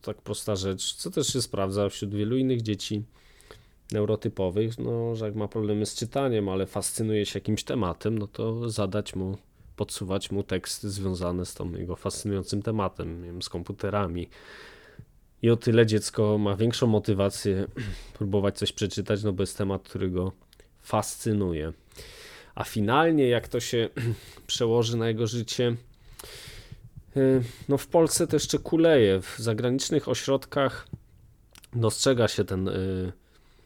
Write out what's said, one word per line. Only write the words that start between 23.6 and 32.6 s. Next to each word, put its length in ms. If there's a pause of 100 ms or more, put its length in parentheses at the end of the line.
<clears throat> 300
przełoży 500
na 100
jego 200
życie, 480 (1400)
y, 240 (280)
no 80
w 100
Polsce 400
to 80
jeszcze 240
kuleje. 640
W 180
zagranicznych 720
ośrodkach 800 (840)
dostrzega 540
się 180
ten, 220